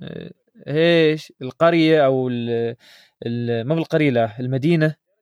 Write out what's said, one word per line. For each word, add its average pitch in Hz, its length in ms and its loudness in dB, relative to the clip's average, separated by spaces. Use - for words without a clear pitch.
آه، - 300 -14
إيش، 160 720 2
القرية 160 640 2
أو 131 240 0
ال-، 117 460 -4
ال-، 120 420 -4
ما 156 80 -2
بالقرية، 156 340 0
لا، 113 300 0
المدينة، 147 560 0